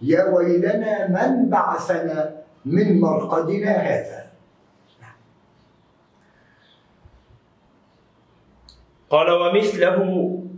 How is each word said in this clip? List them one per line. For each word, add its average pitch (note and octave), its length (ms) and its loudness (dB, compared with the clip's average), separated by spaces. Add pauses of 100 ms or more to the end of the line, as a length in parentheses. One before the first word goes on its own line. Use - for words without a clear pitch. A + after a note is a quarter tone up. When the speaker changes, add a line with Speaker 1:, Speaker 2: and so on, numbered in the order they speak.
Speaker 1:
"يا E3+ 220 2
ويلنا F3+ 840 0
من G#3 400 0
بعثنا E3 840 -2 (300)
من F3+ 360 2
مرقدنا E3+ 720 0
هذا". - 500 -4 (4000)
Speaker 2:
قال: E3 200 2
"ومثله: F3+ 680 2 (600)